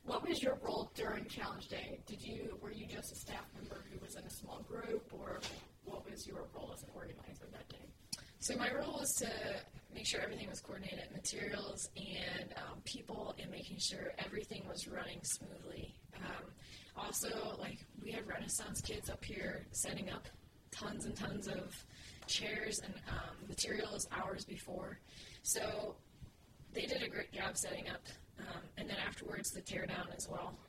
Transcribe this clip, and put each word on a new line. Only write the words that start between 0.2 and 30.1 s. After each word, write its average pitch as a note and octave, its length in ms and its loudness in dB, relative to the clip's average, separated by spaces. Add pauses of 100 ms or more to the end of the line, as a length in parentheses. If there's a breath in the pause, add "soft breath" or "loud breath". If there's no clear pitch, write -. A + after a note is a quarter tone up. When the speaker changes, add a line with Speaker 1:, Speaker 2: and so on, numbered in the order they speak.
Speaker 1:
was E4+ 140 6
your - 220 8
role - 320 4
during - 300 4
Challenge - 420 -2
Day? - 380 -2
Did - 160 -6
you, - 400 -2
were - 100 -4
you G#3 140 -4
just - 260 -4
a - 40 -10
staff - 300 -4 (100)
member - 360 -6
who - 120 -4
was - 120 -8
in - 80 -6
a - 60 -6
small - 380 -6
group, - 460 2
or - 260 -2 (460)
what - 240 -4
was - 180 -6
your - 180 -4 (100)
role - 180 -4
as - 100 -6
an - 120 -10
organizer - 560 -8
that - 180 -10
day? - 160 -8 (540 loud breath)
Speaker 2:
So A#3+ 180 4
my B3 160 6
role D4 260 4
was C#4+ 160 6
to A3+ 140 6 (640)
make - 120 -2
sure - 160 6
everything - 280 0
was - 100 -2
coordinated, - 540 -4
materials - 840 0
and, - 600 0
um, - 260 -4
people, - 560 -2
and - 100 -2
making - 300 -4
sure - 380 2
everything - 500 0
was - 200 -2
running - 360 -2
smoothly. - 720 -2 (220)
Um, - 340 -4 (460 loud breath)
also, - 600 2
like, - 260 -2 (180)
we A3+ 80 -2
had - 160 -2
Renaissance - 540 2
kids - 280 0
up - 140 -2
here - 480 0
setting - 380 2
up - 180 -4 (440)
tons - 340 -2
and - 100 0
tons - 320 0
of - 380 -2 (420 loud breath)
chairs - 520 4
and, - 140 -2 (160)
um, - 380 0
materials - 640 2
hours F#3 320 2
before. - 560 -4 (440 loud breath)
So - 520 4 (760)
they - 120 4
did - 180 4
a - 60 4
great - 220 0
job F#3+ 240 4
setting - 340 2
up, - 120 -2 (380)
um, - 220 -4 (160)
and - 120 0
then - 80 4
afterwards - 540 2
the F#3 100 -2
tear - 240 2
down - 300 2